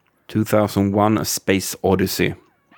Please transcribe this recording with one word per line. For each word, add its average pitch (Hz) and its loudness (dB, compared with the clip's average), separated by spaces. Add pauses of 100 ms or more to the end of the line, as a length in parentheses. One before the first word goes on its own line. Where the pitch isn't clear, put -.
(320)
two 107 0
thousand 101 0
one, 104 2
A - -6
Space - -2
Odyssey, 95 0 (440)